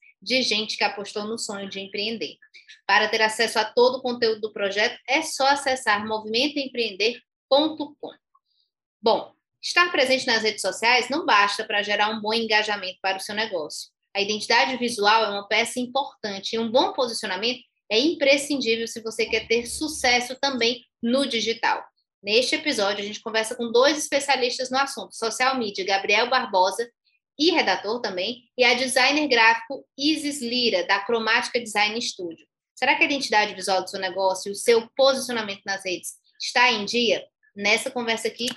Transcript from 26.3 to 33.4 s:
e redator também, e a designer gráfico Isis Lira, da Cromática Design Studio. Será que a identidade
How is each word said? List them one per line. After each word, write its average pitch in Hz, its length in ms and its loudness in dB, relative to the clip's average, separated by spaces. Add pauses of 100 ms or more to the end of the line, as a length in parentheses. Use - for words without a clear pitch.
e 320 140 4
redator 214 480 0
também, 208 440 -6 (140)
e 247 60 2
a 247 120 6
designer 269 520 2
gráfico 233 580 2 (120)
Isis 285 440 -2
Lira, 233 460 0
da 202 140 2
Cromática 233 580 0
Design 214 420 -2
Studio. 175 460 -10 (260)
Será 269 220 2
que - 80 0
a 311 40 6
identidade 214 460 0